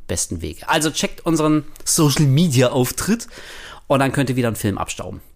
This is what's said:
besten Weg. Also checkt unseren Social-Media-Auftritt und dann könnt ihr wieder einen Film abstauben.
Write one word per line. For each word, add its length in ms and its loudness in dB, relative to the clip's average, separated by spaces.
besten 340 -4
Weg. 260 -10
Also 220 2
checkt 360 -4
unseren 380 2
Social-Media-Auftritt 1400 2
und 120 2
dann 120 2
könnt 180 0
ihr 60 0
wieder 120 0
einen 100 -2
Film 200 0
abstauben. 440 -8